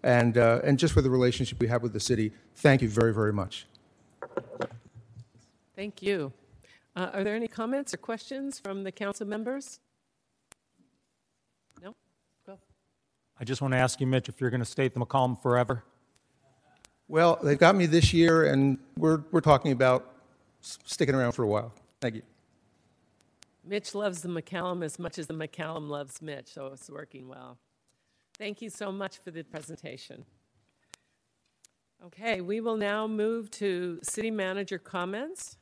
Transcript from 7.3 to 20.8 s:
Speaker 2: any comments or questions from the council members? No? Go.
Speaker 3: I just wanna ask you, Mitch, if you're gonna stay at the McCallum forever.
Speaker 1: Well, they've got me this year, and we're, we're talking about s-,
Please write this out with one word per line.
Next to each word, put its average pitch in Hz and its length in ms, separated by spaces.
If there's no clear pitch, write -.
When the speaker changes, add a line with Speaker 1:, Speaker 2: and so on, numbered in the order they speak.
Speaker 2:
any 226 120
comments 247 460
or - 40
questions 269 640
from 196 240
the 190 80
council 202 360
members? 226 520
No? 196 140
Go. 196 140
Speaker 3:
I 131 40
just 123 180
wanna 131 160
ask 127 240
you, 131 60
Mitch, 131 220
if - 120
you're 123 80
gonna 120 160
stay 135 200
at 127 80
the 127 60
McCallum 127 420
forever. 123 420
Speaker 1:
Well, 165 340
they've 143 160
got 175 180
me 185 100
this 160 280
year, 165 320
and 139 320
we're, 156 340
we're 165 100
talking 147 300
about 127 420
s-, - 240